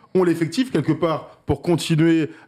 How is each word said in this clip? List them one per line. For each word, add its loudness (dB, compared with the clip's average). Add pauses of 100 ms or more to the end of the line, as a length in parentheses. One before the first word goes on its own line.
(160)
ont 4
l'effectif -2
quelque 0
part -4
pour -2
continuer 2 (160)